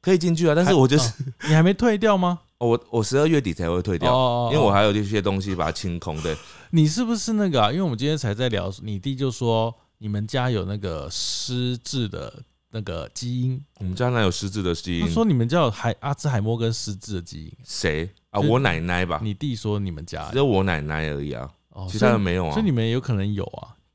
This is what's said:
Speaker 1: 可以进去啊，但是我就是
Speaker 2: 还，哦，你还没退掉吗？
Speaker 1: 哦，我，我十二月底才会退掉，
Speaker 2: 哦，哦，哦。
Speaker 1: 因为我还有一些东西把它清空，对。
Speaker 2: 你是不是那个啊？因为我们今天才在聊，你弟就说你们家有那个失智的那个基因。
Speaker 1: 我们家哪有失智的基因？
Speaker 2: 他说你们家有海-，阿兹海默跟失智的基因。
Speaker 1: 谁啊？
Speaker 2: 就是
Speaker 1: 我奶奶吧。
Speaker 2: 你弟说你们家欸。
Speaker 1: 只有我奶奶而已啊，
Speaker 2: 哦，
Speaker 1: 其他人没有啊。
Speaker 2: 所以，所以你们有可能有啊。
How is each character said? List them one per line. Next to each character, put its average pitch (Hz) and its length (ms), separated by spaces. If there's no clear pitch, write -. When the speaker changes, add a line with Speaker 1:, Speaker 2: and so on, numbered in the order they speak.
Speaker 1:
可 185 120
以 185 40
进 170 180
去 170 120
啊， 147 60
但 170 120
是 180 80
我 135 120
就 135 120
是 143 60
Speaker 2:
还， 147 100
哦， - 20
你 156 40
还 160 100
没 190 100
退 220 240
掉 202 200
吗？ 175 220
Speaker 1:
哦， 120 120
我， 120 200
我 113 140
十 127 140
二 147 80
月 160 140
底 104 140
才 85 160
会 90 120
退 90 160
掉， 127 160
Speaker 2:
哦， - 40
哦， 120 300
哦。 - 60
Speaker 1:
因 151 60
为 127 60
我 98 60
还 101 120
有 104 80
一 104 140
些 104 160
东 98 200
西 95 140
把 85 100
它 90 60
清 87 280
空， 78 220
对。 80 140
Speaker 2:
你 156 160
是 180 160
不 233 120
是 220 180
那 208 140
个 135 140
啊？ 104 100
因 156 60
为 190 40
我 185 60
们 120 100
今 131 100
天 151 100
才 104 160
在 123 160
聊， 95 320
你 101 180
弟 135 160
就 131 160
说 113 420
你 107 100
们 104 200
家 127 220
有 101 160
那 98 120
个 82 320
失 123 680
智 120 320
的 78 240
那 110 100
个 85 320
基 123 280
因。 131 200
Speaker 1:
我 104 40
们 92 120
家 123 140
哪 120 120
有 95 80
失 95 200
智 101 120
的 87 120
基 85 260
因？ 85 80
Speaker 2:
他 82 60
说 226 100
你 202 100
们 117 140
家 165 120
有 131 120
海-， - 300
阿 143 120
兹 - 140
海 123 140
默 113 160
跟 113 160
失 107 220
智 98 200
的 87 60
基 82 240
因。 - 80
Speaker 1:
谁 80 460
啊？ 104 100
Speaker 2:
就 - 40
是 107 60
Speaker 1:
我 127 80
奶 87 220
奶 87 240
吧。 82 180
Speaker 2:
你 104 100
弟 127 220
说 104 240
你 95 100
们 80 160
家 78 200
欸。 76 60
Speaker 1:
只 127 60
有 139 80
我 98 180
奶 85 180
奶 78 280
而 71 140
已 73 80
啊， 64 180
Speaker 2:
哦， 95 200
Speaker 1:
其 104 80
他 120 120
人 117 100
没 90 160
有 90 100
啊。 76 60
Speaker 2:
所 - 20
以， - 20
所 214 60
以 220 40
你 175 60
们 113 180
有 120 100
可 131 140
能 101 200
有 98 120
啊。 - 300